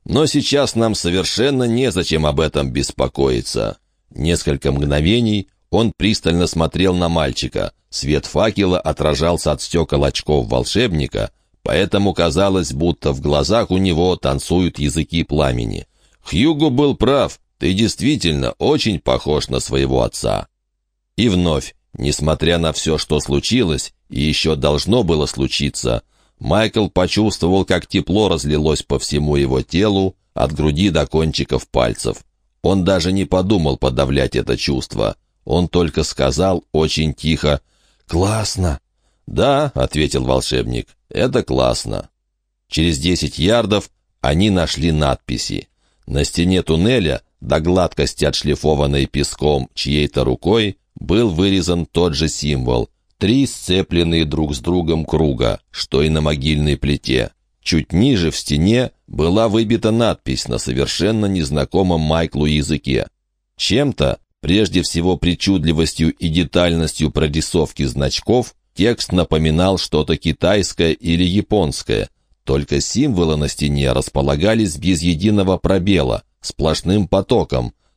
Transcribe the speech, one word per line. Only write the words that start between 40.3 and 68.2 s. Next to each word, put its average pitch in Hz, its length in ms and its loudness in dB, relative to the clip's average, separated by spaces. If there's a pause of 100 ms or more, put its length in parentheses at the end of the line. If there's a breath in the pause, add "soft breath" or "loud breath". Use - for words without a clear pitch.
"это 131 320 0
классно". 60 680 -2 (600)
Через 80 300 0
десять 78 400 -2
ярдов 104 520 0 (320)
они 80 260 2
нашли 85 440 0
надписи. 65 760 -4 (380)
На 71 180 -2
стене 90 380 2
туннеля, 82 580 2 (220)
до 67 180 0
гладкости 82 640 0
отшлифованной 71 800 0
песком 71 720 -2
чьей-то 69 500 0
рукой, 104 540 0 (160)
был 113 340 0
вырезан 87 560 0
тот 85 300 0
же 69 140 -2
символ. 62 600 -2 (300)
Три 123 280 2
сцепленные 85 800 0
друг 73 300 -2
с 64 60 -8
другом 82 440 0
круга, 64 560 -2 (100)
что - 320 -2
и 78 60 2
на 78 140 0
могильной 73 560 0
плите. 65 540 -2 (320)
Чуть - 300 -2
ниже 95 360 2
в - 60 -8
стене 101 540 0 (160)
была 95 420 0
выбита 110 420 2
надпись 104 580 -2
на 58 100 -4
совершенно 80 640 -2
незнакомом 85 800 0
Майклу 78 420 0
языке. 73 600 0 (500)
Чем-то, 107 640 0 (220)
прежде 92 420 2
всего 85 340 0
причудливостью 80 960 0
и - 160 -4
детальностью 82 800 0
прорисовки 76 720 -2
значков, 69 720 -2 (200)